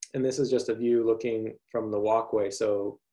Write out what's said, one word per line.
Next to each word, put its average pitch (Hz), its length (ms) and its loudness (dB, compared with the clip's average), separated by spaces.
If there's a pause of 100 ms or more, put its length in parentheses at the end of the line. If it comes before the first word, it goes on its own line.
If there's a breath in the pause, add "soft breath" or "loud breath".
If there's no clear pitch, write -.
(120)
and 131 120 -2
this 131 140 0
is 131 120 0
just 123 180 2
a 113 60 -2
view 120 300 2
looking 113 520 0 (140)
from 113 200 -4
the 104 80 -2
walkway. 107 520 2
So, 101 500 -2 (120)